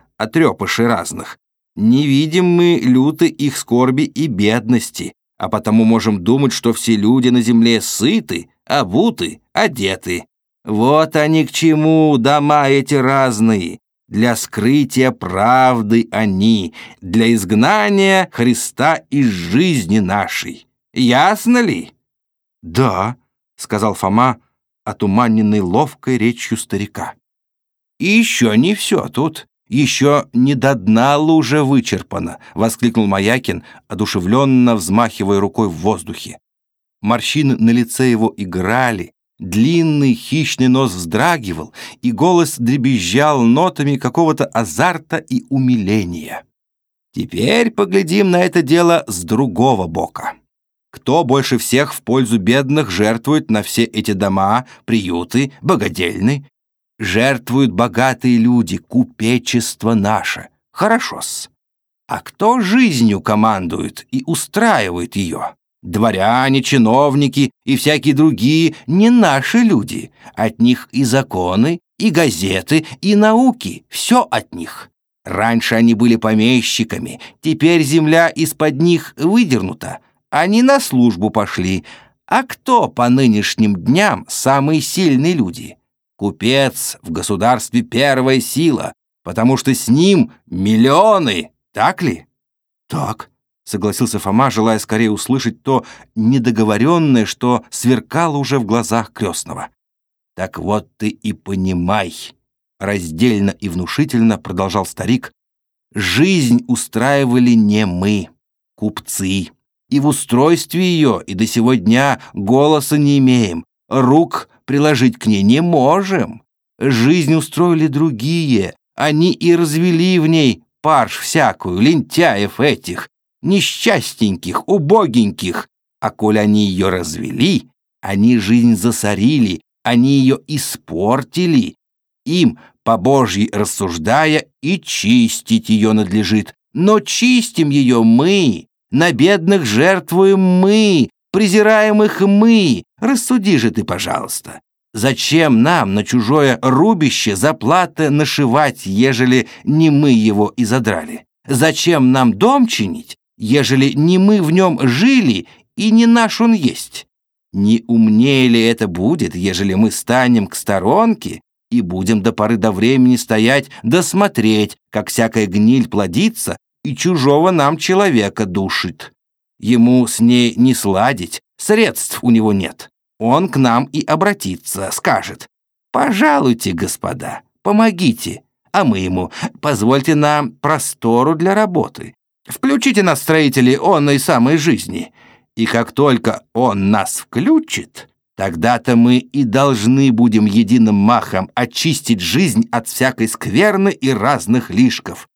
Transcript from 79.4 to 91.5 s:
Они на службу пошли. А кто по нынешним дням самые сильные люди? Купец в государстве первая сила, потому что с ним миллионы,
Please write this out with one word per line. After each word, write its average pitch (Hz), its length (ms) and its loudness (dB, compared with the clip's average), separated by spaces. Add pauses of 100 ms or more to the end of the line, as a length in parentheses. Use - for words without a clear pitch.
Они 190 320 2
на 277 160 4
службу 113 500 0
пошли. 95 560 -4 (420)
А 247 160 0
кто 240 440 -2
по 123 220 -2
нынешним 110 680 0
дням 143 520 0
самые 139 540 0
сильные 160 520 0
люди? 98 440 -6 (400)
Купец 117 880 -2
в 101 80 -12
государстве 113 720 -2
первая 131 560 0
сила, 143 540 -2 (300)
потому 113 340 0
что 135 180 -2
с - 120 -8
ним 165 440 2 (160)
миллионы, 113 1040 2 (220)